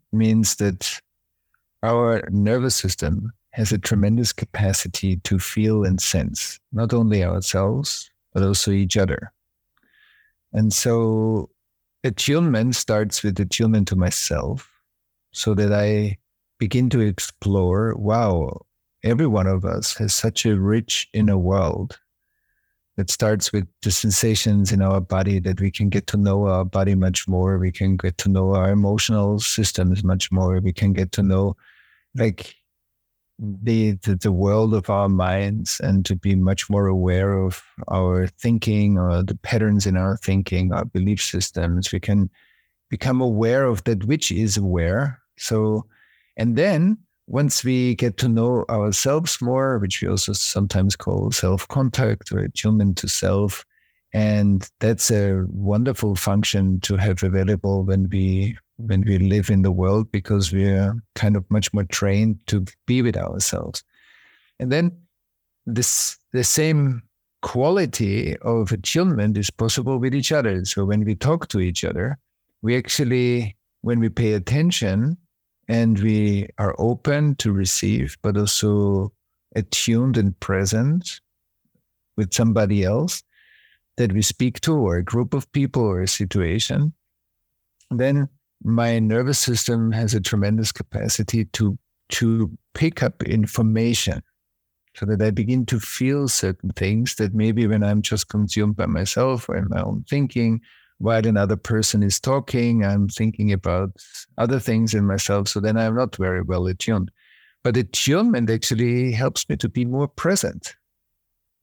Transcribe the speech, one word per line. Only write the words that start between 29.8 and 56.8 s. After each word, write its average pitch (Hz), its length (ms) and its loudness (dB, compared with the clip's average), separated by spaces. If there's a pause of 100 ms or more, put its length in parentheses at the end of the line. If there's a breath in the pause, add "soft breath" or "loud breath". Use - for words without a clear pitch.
much 92 260 0
more. 92 300 2
We 92 120 0
can 101 200 2
get 92 180 -2
to - 140 -2
know, 95 320 2 (580 soft breath)
like, 113 400 -2 (840)
the, 107 640 0
the, 101 120 0
the 92 160 0
world 101 420 2
of 104 160 0
our 101 200 2
minds 98 720 0
and 95 260 2
to 98 80 -2
be 98 220 0
much 95 340 0
more 101 160 2
aware 95 460 2
of 95 280 -2 (280)
our 92 400 0
thinking 104 720 0
or 90 260 2
the 95 180 -4
patterns 104 420 2
in 95 120 2
our 95 220 0
thinking, 92 540 0
our 87 120 -2
belief 98 360 -2
systems. 87 720 -4
We 98 80 -2
can 98 320 0 (580 soft breath)
become 127 320 -2
aware 120 440 0
of 117 180 -2
that 107 220 -2
which 147 260 -2
is 101 260 0
aware. 98 640 0 (160)
So, 110 480 -2 (520 soft breath)
and 117 180 0
then 180 420 2 (300)
once 147 380 -2
we 123 320 2
get 120 220 -2
to 123 100 0
know 117 420 2
ourselves 123 720 0
more, 131 360 0
which 95 220 -4
we 92 60 -2
also 95 260 0
sometimes 98 640 0
call 98 380 -2
self-contact 110 1000 0
or 101 80 -2
attunement 98 600 2
to - 100 -6
self, 98 560 -2 (480)
and 104 680 2
that's - 320 0
a 98 380 2
wonderful 104 640 -2
function 98 680 0